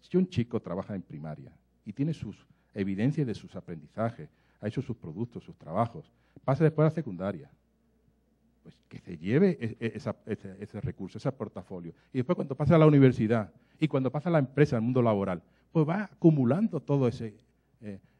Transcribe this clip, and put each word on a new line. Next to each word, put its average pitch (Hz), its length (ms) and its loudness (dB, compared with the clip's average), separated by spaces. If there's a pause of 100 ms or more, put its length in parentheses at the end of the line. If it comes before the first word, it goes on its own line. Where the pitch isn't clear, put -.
Si - 160 -2
un 185 100 2
chico 117 320 -2
trabaja 92 360 -8
en 90 80 -8
primaria 73 480 -14 (340)
y 107 80 -12
tiene 151 200 -2
sus - 340 -12 (260)
evidencias 110 540 -2
de 104 80 -4
sus - 200 -16
aprendizajes, 87 760 -8 (300)
ha 107 80 -6
hecho 120 140 -6
sus 120 160 -8
productos, 90 460 -10
sus 82 120 -20
trabajos, 110 560 -6 (320)
pasa 139 200 0
después 151 200 4
a 160 60 6
la 156 60 -6
secundaria, 98 540 -6 (1120)
pues - 160 -20 (120)
que - 100 -18
se 87 180 -14
lleve 139 420 2
e-, 113 200 -6
e-, 117 160 -4
esa, 104 200 -6 (100)
ese, 98 340 -8
ese 101 220 -12
recurso, - 360 -8
ese 135 140 -4
portafolio. 92 640 -12 (180)
Y 135 60 -6
después 127 180 0
cuando 143 200 -8
pasa 151 200 4
a - 20 8
la 156 80 10
universidad 120 680 6 (260)
y 156 80 0
cuando 131 240 0
pasa 151 180 -6
a 170 40 0
la 160 60 6
empresa, 143 360 2
al 110 60 0
mundo 123 200 2
laboral, 98 400 0 (300)
pues 156 160 2
va 190 160 -4
acumulando 160 800 2
todo 139 260 2
ese, 117 280 -6 (460)
eh, 104 180 -12 (200)